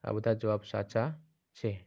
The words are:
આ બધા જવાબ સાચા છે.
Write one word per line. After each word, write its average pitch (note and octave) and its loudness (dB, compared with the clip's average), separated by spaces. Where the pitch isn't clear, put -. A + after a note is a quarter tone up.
આ A2+ -2
બધા A2 2
જવાબ G#2+ 0
સાચા A2+ -2
છે. G#2+ -2